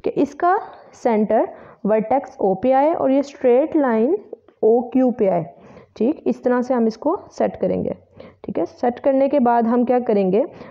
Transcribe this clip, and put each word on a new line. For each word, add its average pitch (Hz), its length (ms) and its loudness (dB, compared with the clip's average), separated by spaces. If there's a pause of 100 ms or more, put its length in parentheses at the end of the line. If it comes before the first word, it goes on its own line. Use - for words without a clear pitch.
कि - 60 -4 (100)
इसका 359 360 0 (380)
center 220 540 0 (380)
vertex 220 540 -2
ओ 190 220 2
पे 254 120 2
आए 294 200 2
और - 160 0
ये 277 140 2
straight 277 520 2
line 262 400 2 (460)
ओ 233 180 4 (120)
क्यू 254 260 2
पे 208 100 2
आए, 170 160 0 (520)
ठीक। 247 300 -2
इस 247 180 -2
तरह 247 180 0
से 254 120 -2
हम 233 120 2
इसको 294 300 -2 (140)
set 208 260 -2
करेंगे, 185 400 -2 (480)
ठीक - 140 -8
है। 330 80 -2
set 247 340 -4
करने 269 280 2
के 285 120 0
बाद 240 260 2
हम 247 180 2
क्या 247 160 2
करेंगे, 202 440 0 (260)